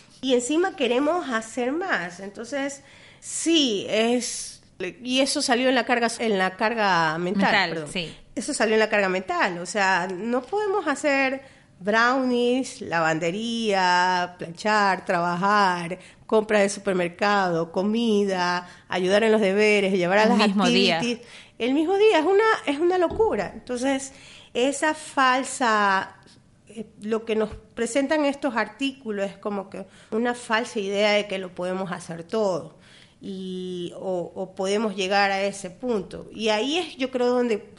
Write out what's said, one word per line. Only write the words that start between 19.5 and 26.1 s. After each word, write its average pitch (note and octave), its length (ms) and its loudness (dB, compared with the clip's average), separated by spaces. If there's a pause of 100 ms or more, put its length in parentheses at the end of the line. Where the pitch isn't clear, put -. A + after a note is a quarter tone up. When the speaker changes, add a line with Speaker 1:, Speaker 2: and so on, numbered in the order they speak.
Speaker 1:
llevar F#3 260 2
a G#3+ 60 6
Speaker 2:
El G#3+ 60 6
Speaker 1:
las G3 80 4
Speaker 2:
mismo G#3 300 4
día. F3+ 300 4
Speaker 1:
activities. A#3 280 -4 (320)
El B3 160 0
mismo E4 240 2
día, G#4 200 6
es D4+ 60 2
una, G4 200 4 (220)
es C#4+ 120 -2
una F4 200 2
locura. E4 560 0
Entonces, C4 580 -4 (420)
esa C#4 400 0
falsa, A#3+ 1200 0 (520)